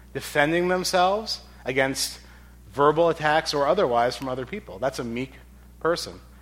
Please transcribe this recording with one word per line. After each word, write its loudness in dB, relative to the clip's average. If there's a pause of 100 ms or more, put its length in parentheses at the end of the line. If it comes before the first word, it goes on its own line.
(120)
defending 0
themselves 0 (240)
against -2 (520)
verbal 4
attacks 0
or 2
otherwise 2
from -8
other -6
people. -12
That's -4
a -6
meek -6 (480)
person. -4 (220)